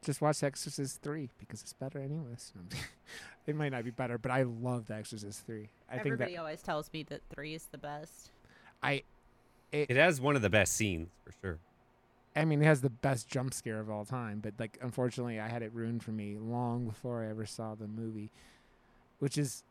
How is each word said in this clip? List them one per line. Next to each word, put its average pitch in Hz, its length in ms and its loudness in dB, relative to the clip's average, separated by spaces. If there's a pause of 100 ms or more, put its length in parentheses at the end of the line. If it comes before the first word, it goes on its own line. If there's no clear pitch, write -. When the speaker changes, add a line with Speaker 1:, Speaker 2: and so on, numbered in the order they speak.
Speaker 1:
Just 143 160 -2
watch 151 200 4
The 147 80 2
Exorcist 139 520 -6
three 147 300 -6 (100)
because - 220 -14
it's - 100 -16
better 135 260 -8
anyways. 139 560 -6
No, 101 60 -14 (100)
I'm - 80 -6 (340)
<laughs> - 340 -14
it 151 100 0
might 147 140 0
not 123 140 -2
be 123 60 -4
better, 120 280 -2
but 127 140 -2
I 131 100 6
love 120 440 0
The 107 100 -6
Exorcist 104 500 -10
three. 110 240 -10 (200)
I 113 60 -6
Speaker 2:
Everybody 131 360 0
Speaker 1:
think 175 40 -6
that 170 60 -6
Speaker 2:
always 156 180 -6
tells 156 320 -2
me 156 120 -6
that 143 180 -10 (120)
three 151 200 -6
is 160 180 -12
the - 60 -12
best. 147 520 -10 (520)
Speaker 1:
I, 135 200 2 (680)
it 147 180 2
Speaker 3:
It 123 60 6
has 151 240 10
one 143 160 6
of 123 60 6
the 101 80 6
best 98 240 8
scenes, 87 340 0 (160)
for - 160 -18
sure. 87 180 -4 (800)
Speaker 1:
I 151 80 4
mean, 151 180 6
it 151 40 10
has 147 160 8
the 135 80 4
best 123 380 0
jump 127 260 -2
scare 110 260 -4
of 107 80 -6
all 107 160 -2
time, 110 360 -4
but, 104 180 -6
like, 110 240 -6
unfortunately, 120 580 0
I 107 80 -4
had 117 140 -2
it 110 100 -6
ruined 117 300 -2
for 113 100 -6
me 104 260 -4
long 120 480 0
before 117 380 -4
I 110 60 -4
ever 110 160 -4
saw 110 280 -6
the 107 140 -8
movie, 110 400 -6 (920)
which 143 180 0
is 143 320 0